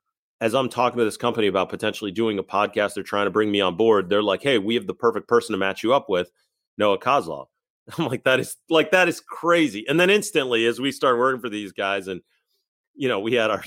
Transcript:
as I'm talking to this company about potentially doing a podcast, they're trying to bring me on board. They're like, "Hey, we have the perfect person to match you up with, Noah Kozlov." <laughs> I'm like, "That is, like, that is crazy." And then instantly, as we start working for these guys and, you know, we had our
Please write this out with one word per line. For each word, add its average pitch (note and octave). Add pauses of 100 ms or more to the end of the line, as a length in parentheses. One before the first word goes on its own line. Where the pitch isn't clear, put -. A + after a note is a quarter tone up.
(420)
as A2+
I'm C3
talking A#2+
to A#2
this G#2+
company A2+
about F#2
potentially G#2
doing G#2+
a F#2
podcast, G2+
they're G2
trying G2+
to F#2+
bring G#2+
me G2+
on F2+
board. G2+
They're G#2
like, G2
"Hey, C3+
we G#2+
have G#2
the F#2+
perfect G#2+
person A2+
to G2
match F#2+
you A2+
up -
with, F2+ (460)
Noah G2+
Kozlov." E2+ (240)
<laughs> -
I'm D#3+
like, B2
"That C3
is, - (140)
like, D#3
that F3+
is D3+
crazy." D#3
And D3
then F3+
instantly, C3+
as A#2
we C3+
start C3
working B2+
for A#2+
these G#2
guys G2
and, F2+ (720)
you C#3
know, A2
we A2+
had A2
our G2